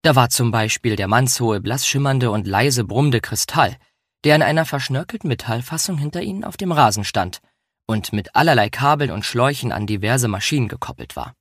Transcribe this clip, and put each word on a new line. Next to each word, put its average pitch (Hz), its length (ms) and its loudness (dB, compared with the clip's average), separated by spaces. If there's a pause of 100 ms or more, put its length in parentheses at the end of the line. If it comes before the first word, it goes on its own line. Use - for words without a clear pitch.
Da 151 140 6
war 123 120 6
zum 120 220 0
Beispiel 107 460 0
der 98 120 -2
mannshohe, 113 520 2
blass 117 260 -4
schimmernde 135 440 2
und 104 160 -2
leise 117 380 2
brummende 120 360 2
Kristall, 123 560 -2 (480)
der 151 120 6
in 156 60 4
einer 160 240 2
verschnörkelten 147 640 -6
Metallfassung 123 680 -4
hinter 151 260 -4
ihnen 196 220 -8
auf - 120 -10
dem 185 160 -4
Rasen 110 320 4
stand 92 360 -4 (460)
und 110 260 -2
mit 104 220 -4
allerlei 127 360 4
Kabeln 143 400 0
und 98 140 -6
Schläuchen 127 480 -2
an 104 140 -4
diverse 107 420 0
Maschinen 104 400 -2
gekoppelt - 480 -10
war. - 240 -10